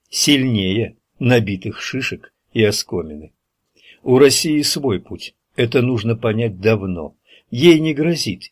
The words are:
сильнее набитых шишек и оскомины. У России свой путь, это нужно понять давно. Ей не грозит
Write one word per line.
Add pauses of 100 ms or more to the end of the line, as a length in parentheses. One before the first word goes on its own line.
сильнее (200)
набитых
шишек (220)
и
оскомины. (680)
У
России
свой
путь, (220)
это
нужно
понять
давно. (340)
Ей
не
грозит